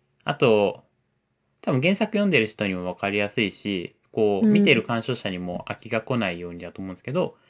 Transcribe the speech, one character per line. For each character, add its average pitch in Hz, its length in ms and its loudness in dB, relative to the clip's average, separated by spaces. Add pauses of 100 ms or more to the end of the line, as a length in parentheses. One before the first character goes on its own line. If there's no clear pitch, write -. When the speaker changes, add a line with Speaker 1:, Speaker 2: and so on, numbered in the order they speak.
(240)
Speaker 1:
あ 147 120 -2
と、 107 460 4 (800)
多 190 120 -2
分 131 100 2
原 185 140 2
作 214 160 -2
読 208 140 0
ん 196 40 0
で 139 100 4
る 110 60 2
人 104 200 -4
に 95 80 -2
も 90 100 -6
分 90 140 -6
か 101 120 -4
り 101 80 -2
や 104 100 -2
す 120 140 -2
い 98 100 -2
し、 95 440 -6 (160)
こ 104 300 2
う、 226 40 4
Speaker 2:
う 214 40 6
ん。 - 40 6
Speaker 1:
見 202 80 6
て 165 120 6
る 113 80 2
鑑 117 200 -4
賞 123 120 -4
者 - 140 -8
に 92 100 -6
も 90 300 -8
飽 107 100 -8
き 110 120 -18
が 113 100 -2
来 131 160 -4
な 104 140 0
い 87 100 -8
よ 87 100 -10
う 85 40 -12
に 87 60 -14
だ 87 120 -12
と - 80 -14
思 95 80 -10
う 95 40 -10
ん - 20 -14
で - 20 -14
す - 60 -20
け 123 100 -8
ど、 175 240 -4 (140)